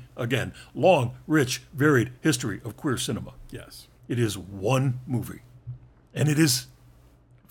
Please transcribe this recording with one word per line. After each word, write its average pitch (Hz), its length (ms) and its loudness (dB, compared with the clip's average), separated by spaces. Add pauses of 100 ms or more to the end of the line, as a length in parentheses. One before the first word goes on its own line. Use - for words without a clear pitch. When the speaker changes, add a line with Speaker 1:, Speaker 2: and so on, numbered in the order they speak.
(180)
Speaker 1:
again, 113 360 -2 (220)
long, 143 400 4 (100)
rich, 147 360 2 (120)
varied 135 460 4
history 123 460 -2
of 107 100 -10
queer 135 220 -2
cinema. - 340 -6 (180)
Speaker 2:
Yes. - 380 -18 (220)
Speaker 1:
It 123 100 -2
is 104 180 0
one 110 680 -2
movie. 98 360 -6 (720)
And 131 140 0
it 147 100 2
is 151 300 2 (840)